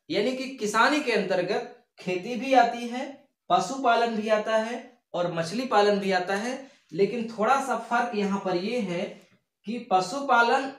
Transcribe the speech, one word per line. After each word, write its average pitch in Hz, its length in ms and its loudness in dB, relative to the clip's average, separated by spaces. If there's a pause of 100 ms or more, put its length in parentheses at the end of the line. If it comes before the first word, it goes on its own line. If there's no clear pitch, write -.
यानी 208 240 0
कि 262 180 -6
किसानी 226 480 2
के 247 120 0
अंतर्गत 190 680 -2 (220)
खेती 180 360 -4
भी 262 200 -2
आती 240 320 0
है, 254 180 -8 (440)
पशुपालन 233 680 2
भी 214 140 -2
आता 220 280 2
है 226 260 -4 (300)
और 170 200 -2
मछली 170 340 -4
पालन 208 320 4
भी 190 140 0
आता 180 240 0
है। 254 320 -6 (240)
लेकिन 202 360 0
थोड़ा 240 360 2
सा 226 140 -2
फर्क 240 360 0
यहाँ 196 240 0
पर 180 180 -2
ये 226 240 -2
है 175 220 -4 (640)
कि 233 100 -6 (140)
पशुपालन 254 880 2